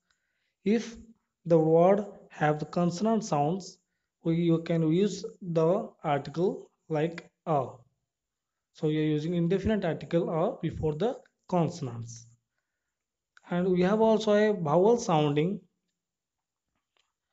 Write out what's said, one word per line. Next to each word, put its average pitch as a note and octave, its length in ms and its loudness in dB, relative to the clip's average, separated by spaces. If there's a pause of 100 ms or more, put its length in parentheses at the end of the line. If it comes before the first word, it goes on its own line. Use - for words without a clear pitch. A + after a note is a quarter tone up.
(640)
if A3 340 0 (480)
the E3 140 6
word E3+ 440 4 (260)
have D3+ 280 0
the D#3 80 -6
consonant F#3+ 580 -2
sounds, D#3+ 540 -4 (460)
we, E3 140 0
you E3 260 2
can E3 280 0
use F#3+ 320 0 (180)
the F3 460 0 (160)
article D#3+ 680 -4 (180)
like D#3+ 400 -4 (160)
a. C#3 220 -2 (1080)
So - 140 -4
you D#3 140 0
are D3+ 40 2
using D#3 300 -2
indefinite F#3 500 0
article E3 460 -2
a F3 280 -2
before D3+ 360 -4
the A3+ 240 -4 (280)
consonants. B2+ 800 -4 (1300)
And F3+ 160 -2
we F3+ 140 2
have G#3 200 2
also A3 320 2
a G#3+ 180 4
vowel F3+ 460 2
sounding D#3 640 0 (1700)